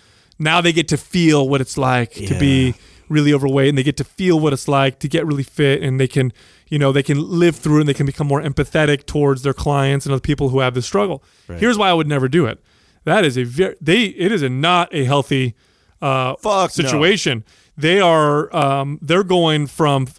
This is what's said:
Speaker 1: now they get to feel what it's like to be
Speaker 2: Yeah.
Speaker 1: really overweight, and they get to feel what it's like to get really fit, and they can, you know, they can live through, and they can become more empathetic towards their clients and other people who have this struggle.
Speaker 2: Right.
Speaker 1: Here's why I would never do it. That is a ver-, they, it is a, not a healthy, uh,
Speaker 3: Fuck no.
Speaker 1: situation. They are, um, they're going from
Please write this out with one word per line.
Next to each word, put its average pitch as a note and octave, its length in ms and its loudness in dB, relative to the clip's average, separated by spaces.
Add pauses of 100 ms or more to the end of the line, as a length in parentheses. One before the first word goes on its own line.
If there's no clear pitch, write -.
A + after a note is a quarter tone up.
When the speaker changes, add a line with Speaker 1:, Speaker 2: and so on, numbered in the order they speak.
(400)
Speaker 1:
now D#3+ 220 0
they E3+ 120 2
get D#3+ 140 -2
to D3+ 100 -2
feel D#3 500 2
what C#3 140 0
it's - 160 -8
like B2+ 360 -2
to - 260 -6
be C3 280 2
Speaker 2:
Yeah. A#2+ 60 -2 (360)
Speaker 1:
really D3 240 2
overweight, C3+ 360 2
and C#3+ 80 0
they C3 60 0
get C#3+ 140 -2
to C#3 80 -6
feel F3+ 340 0
what D3+ 140 2
it's - 160 -4
like C#3 300 0
to - 100 -4
get D#3+ 180 -2
really C#3+ 160 -2
fit, C#3+ 380 0
and C3 180 -2
they C3+ 80 2
can, B2+ 240 -2 (380)
you D3+ 100 -2
know, C#3 140 2
they C#3+ 100 0
can C#3+ 160 0 (200)
live E3+ 180 2
through, D3+ 240 2
and D3+ 80 0
they C#3 40 0
can C#3+ 120 -2
become C#3+ 220 -4
more C#3 140 0
empathetic D3 640 -2
towards C#3+ 360 0
their C3+ 120 -2
clients C#3 520 -2
and C#3 80 -4
other C3 80 -2
people C#3+ 280 -2
who C3 120 0
have B2+ 140 0
this B2 100 -4
struggle. F#3+ 360 -2 (280)
Speaker 2:
Right. F2 100 -12
Speaker 1:
Here's A3+ 180 2
why G3+ 120 2
I F3+ 40 4
would D#3+ 140 0
never C#3 220 0
do D#3 160 2
it. - 140 -6 (440)
That F3 220 2
is B2+ 120 -2
a B2+ 60 -2
ver-, C3 380 -4
they, F3+ 240 2
it F#3+ 260 -4
is G3+ 120 -2
a, C3+ 60 -2
not E3+ 440 0
a D3+ 100 -2
healthy, C3 520 -2 (460)
uh, C3 340 -4
Speaker 3:
Fuck G3 420 -2
no. A#2+ 60 0
Speaker 1:
situation. D3 600 0 (340)
They E3 220 2
are, D#3 560 2
um, C#3 460 -2
they're E3+ 220 0
going E3 420 2
from C#3 420 0 (120)